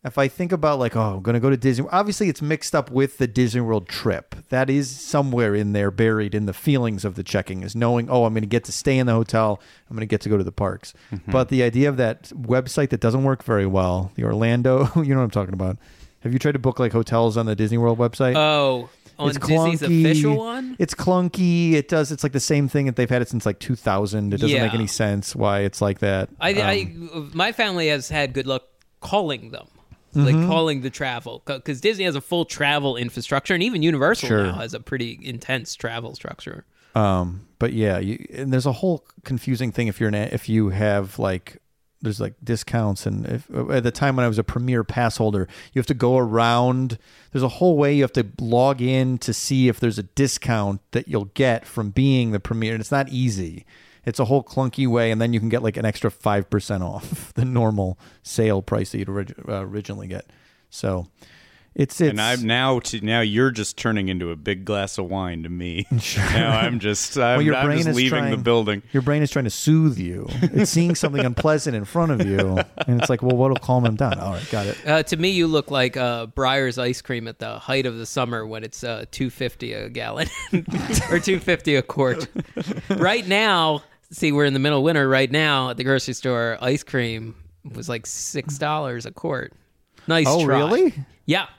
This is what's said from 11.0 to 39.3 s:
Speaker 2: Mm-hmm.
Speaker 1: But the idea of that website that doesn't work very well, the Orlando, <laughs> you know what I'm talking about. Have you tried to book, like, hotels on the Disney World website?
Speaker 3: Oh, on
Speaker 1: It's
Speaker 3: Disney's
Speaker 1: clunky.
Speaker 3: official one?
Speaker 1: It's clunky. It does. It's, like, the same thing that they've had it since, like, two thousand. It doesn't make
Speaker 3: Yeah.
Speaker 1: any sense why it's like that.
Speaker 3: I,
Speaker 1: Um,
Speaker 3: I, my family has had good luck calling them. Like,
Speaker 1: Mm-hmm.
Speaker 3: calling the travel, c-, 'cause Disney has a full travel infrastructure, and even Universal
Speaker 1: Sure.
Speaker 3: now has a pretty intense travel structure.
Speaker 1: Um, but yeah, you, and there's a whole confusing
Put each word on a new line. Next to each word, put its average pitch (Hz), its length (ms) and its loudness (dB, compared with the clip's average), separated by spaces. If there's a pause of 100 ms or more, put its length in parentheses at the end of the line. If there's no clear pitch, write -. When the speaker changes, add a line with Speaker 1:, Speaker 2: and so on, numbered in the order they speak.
Speaker 2:
Mm-hmm. 95 180 -8
Speaker 1:
But 127 200 2
the 127 120 2
idea 123 260 4
of 135 100 -2
that 113 260 0 (100)
website 127 560 0
that 117 100 -2
doesn't 120 220 2
work 135 220 0
very 104 200 2
well, 92 520 0
the 113 80 -2
Orlando, 120 680 2
<laughs> - 40 0
you 143 180 2
know 135 60 2
what 127 40 2
I'm 110 60 -2
talking 95 240 -2
about. 92 240 -2 (420)
Have 120 120 -4
you 127 80 2
tried 147 120 0
to 143 60 -2
book, 127 220 0
like, 120 120 2
hotels 117 440 2
on 113 100 0
the 107 80 0
Disney 110 240 0
World 117 200 4
website? 123 360 2
Speaker 3:
Oh, 143 560 2 (280)
on 143 120 0
Speaker 1:
It's 143 80 -4
Speaker 3:
Disney's 160 440 2
Speaker 1:
clunky. 165 220 4
Speaker 3:
official 151 320 4
one? 247 420 -6
Speaker 1:
It's 175 160 0
clunky. 175 800 2
It 147 140 2
does. 156 240 2
It's, 143 100 -6
like, 143 100 -2
the 139 80 0
same 143 280 2
thing 139 180 0
that 123 100 -2
they've 120 140 2
had 123 120 2
it 117 60 -2
since, 113 180 -4
like, 104 120 -2
two - 180 -4
thousand. 101 580 0
It 98 60 -2
doesn't 110 200 2
make 110 120 0
Speaker 3:
Yeah. 113 60 -2
Speaker 1:
any 110 80 0
sense 101 500 -2
why 101 240 2
it's 101 200 -2
like 101 200 0
that. 98 280 0 (120)
Speaker 3:
I, 185 140 0
Speaker 1:
Um, 202 80 0
Speaker 3:
I, 165 720 -4
my 196 160 0
family 185 360 0
has 143 200 0
had 143 240 -2
good 131 140 -4
luck 131 180 -2 (360)
calling 151 500 -2
them. - 160 -14 (480)
Like, 143 200 6
Speaker 1:
Mm-hmm. 160 120 4
Speaker 3:
calling 160 360 2
the 131 80 -6
travel, 120 580 -8
c-, 139 120 -6
'cause 135 200 -8
Disney 202 240 0
has 170 100 0
a 139 60 -4
full 175 240 -2
travel 143 540 0
infrastructure, 123 560 -2
and 175 80 2
even 208 200 0
Universal 160 460 2
Speaker 1:
Sure. 107 160 4
Speaker 3:
now 90 120 0
has 113 180 -8
a 113 60 -8
pretty 120 420 -8
intense 127 520 -8
travel 117 400 -8
structure. - 520 -14 (280)
Speaker 1:
Um, 95 520 0 (120)
but 120 140 0
yeah, 104 260 2
you, 95 240 -6 (120)
and 135 180 -4
there's 127 140 2
a 135 60 2
whole 175 340 -2 (180)
confusing 123 480 -2